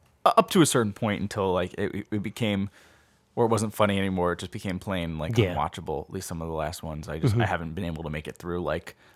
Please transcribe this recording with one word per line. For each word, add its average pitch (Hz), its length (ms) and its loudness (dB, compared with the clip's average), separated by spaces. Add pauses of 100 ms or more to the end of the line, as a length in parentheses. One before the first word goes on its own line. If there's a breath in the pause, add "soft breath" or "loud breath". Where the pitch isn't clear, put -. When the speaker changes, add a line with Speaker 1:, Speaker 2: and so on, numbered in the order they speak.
(260)
Speaker 1:
u-, - 120 8
up - 140 6
to 190 100 6
a 147 40 8
certain 110 280 2
point 104 280 -2
until, 98 320 0
like, 90 220 0
it, 98 360 -4
it 104 120 -2
became, 104 460 -2 (680 soft breath)
or 120 100 4
it 113 40 4
wasn't 110 240 2
funny 101 240 4
anymore. 92 360 2
It 87 60 -4
just 90 120 -10
became 98 280 -6
plain, 85 380 -4
like, 80 200 -2
Speaker 2:
Yeah. 92 180 4
Speaker 1:
unwatchable. 78 500 -4
At - 80 -14
least 95 140 -8
some 85 140 -6
of 82 60 -4
the 80 60 -4
last 78 300 -4
ones, 78 260 -8
I 80 100 -6
just, 107 140 4
Speaker 2:
Mm-hmm. 117 100 4
Speaker 1:
I - 40 2
haven't 82 280 -2
been 92 100 -4
able 82 180 -6
to 78 60 -6
make 73 180 -6
it - 100 -10
through, 87 260 -4
like, 76 320 -4 (200 soft breath)